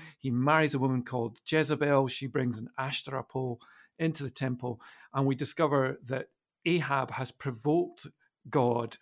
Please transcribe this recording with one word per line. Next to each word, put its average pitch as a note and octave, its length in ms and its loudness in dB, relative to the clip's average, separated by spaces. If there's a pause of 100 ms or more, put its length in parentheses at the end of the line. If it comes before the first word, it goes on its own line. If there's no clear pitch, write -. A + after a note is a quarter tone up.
(160)
he C3+ 140 -6
marries D3 440 4
a C#3 40 0
woman C3 240 2
called A#2 420 -4
Jezebel. C#3+ 640 2
She C3 200 -4
brings A#2+ 320 0
an A2+ 200 -10
Ashtoreth C3+ 500 -6
pole B2+ 320 -4 (380)
into D#3+ 240 -2
the C3 80 -6
temple, B2 500 -4 (320)
and C3+ 140 2
we C3+ 80 4
discover C3+ 720 0
that B2+ 240 -6 (360)
Ahab C#3 460 0
has - 220 -6
provoked C#3+ 720 -2 (420)
God A#2+ 540 2